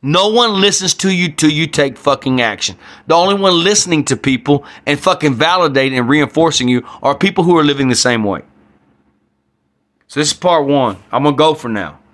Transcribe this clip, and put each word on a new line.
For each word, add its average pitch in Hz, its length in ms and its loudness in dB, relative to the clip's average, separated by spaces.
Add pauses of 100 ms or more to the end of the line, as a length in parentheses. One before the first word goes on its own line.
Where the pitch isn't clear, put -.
No 175 280 0
one 220 320 2
listens 190 340 0
to 190 180 0
you 180 160 0
till 156 200 2
you 156 180 -2
take 139 300 -2
fucking 131 440 -2
action. 101 360 -4 (300)
The 156 80 2
only 185 200 2
one 190 260 0
listening 175 440 0
to 131 100 -2
people 135 480 -2 (220)
and 143 120 0
fucking 151 380 0
validating 139 640 0
and 120 80 -2
reinforcing 143 640 0
you 123 160 0 (180)
are 139 100 0
people 185 300 0
who 170 140 4
are 156 60 2
living 139 260 0
the 120 60 0
same 117 280 0
way. 98 180 -4 (1700)
So 143 140 -6
this 147 80 0
is - 80 -6
part 165 280 2
one. 135 300 0 (160)
I'm 123 120 -2
gonna 143 120 2
go 151 180 2
for 131 140 -8
now. 95 320 -8 (140)